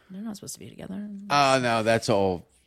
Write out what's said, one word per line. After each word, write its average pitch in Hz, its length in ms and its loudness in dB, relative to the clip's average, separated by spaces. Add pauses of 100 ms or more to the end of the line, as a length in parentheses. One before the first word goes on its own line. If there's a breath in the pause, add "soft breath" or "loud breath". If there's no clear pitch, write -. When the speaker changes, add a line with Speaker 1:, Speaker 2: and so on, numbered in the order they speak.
(100)
Speaker 1:
They're 190 120 -12
not 220 140 -10
supposed - 180 -14
to - 40 -14
be - 100 -18
together. 202 400 -12 (220)
Speaker 2:
Uh, 135 320 4
no, 117 220 2
that's 113 240 2
all. 98 400 2 (180)